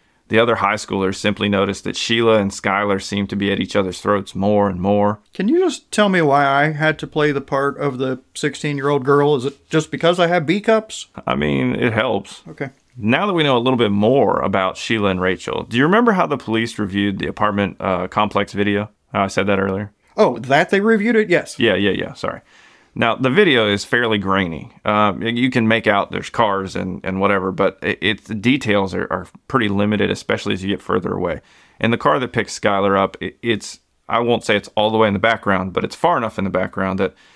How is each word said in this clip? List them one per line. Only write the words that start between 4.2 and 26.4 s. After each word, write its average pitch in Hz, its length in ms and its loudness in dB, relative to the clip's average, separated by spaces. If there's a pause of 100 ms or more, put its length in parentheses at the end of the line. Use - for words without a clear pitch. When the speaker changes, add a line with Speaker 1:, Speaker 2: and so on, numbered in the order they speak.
Speaker 1:
more 101 360 2
and 90 120 -6
more. 104 380 0 (140)
Speaker 2:
Can 196 160 -2
you 330 100 4
just 359 320 -2
tell 208 160 2
me 185 140 2
why 143 240 4
I 143 260 2
had 156 280 -2
to 143 80 -8
play 151 260 0
the 139 80 -2
part 139 360 -2
of 139 200 -4
the 131 220 -4 (140)
sixteen-year-old 143 720 -2
girl? 143 320 4
Is 123 100 -2
it - 240 -10
just 156 220 0
because 170 280 2
I 170 80 4
have 170 180 0
B 196 160 0
cups? 220 460 0 (200)
Speaker 1:
I - 80 0
mean, - 400 0
it 120 160 0
helps. 110 560 -2
Speaker 2:
Okay. 143 220 -10 (260)
Speaker 1:
Now 123 300 0
that 202 80 0
we 160 100 2
know 135 140 4
a - 20 2
little 127 180 2
bit 110 140 2
more 107 500 4
about 95 360 0
Sheila 104 320 0
and 92 120 -2
Rachel, - 420 -2
do 110 140 -6
you 131 60 4
remember 220 280 4
how 175 160 0
the 143 100 -2
police 113 400 -4
reviewed 101 420 -2
the 73 80 -4
apartment, 101 520 -2
uh, 92 280 -2
complex 101 460 -2
video? 101 360 -2 (220)
How 104 120 0
I 98 40 0
said 98 200 -2
that 98 120 2
earlier? 98 320 -2 (240)
Speaker 2:
Oh, 147 240 2
that 135 300 2
they 196 100 2
reviewed 220 360 2
it? 214 140 2
Yes. - 280 0
Speaker 1:
Yeah, 104 180 4
yeah, 98 160 2
yeah. - 220 -4
Sorry. - 280 -8 (540)
Now, 117 200 2
the 127 160 0
video 139 360 4
is 101 160 0
fairly 117 360 0
grainy. 92 520 -2 (140)
Uh, 104 340 2
y-, 113 100 -4
you 120 200 0
can 120 180 2
make 110 200 2
out 101 240 2
there's - 180 -6
cars 98 460 0